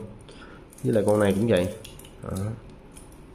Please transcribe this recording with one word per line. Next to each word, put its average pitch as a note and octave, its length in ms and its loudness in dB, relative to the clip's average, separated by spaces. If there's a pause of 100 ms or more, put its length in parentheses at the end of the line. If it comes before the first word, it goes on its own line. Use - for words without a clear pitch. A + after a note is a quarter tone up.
(840)
Với B2+ 100 2
lại G#2 140 4
con G#2+ 120 4
này G2 140 4
cũng G#2 140 2
vậy. F#2 260 2 (500)
Đó. - 140 -6 (960)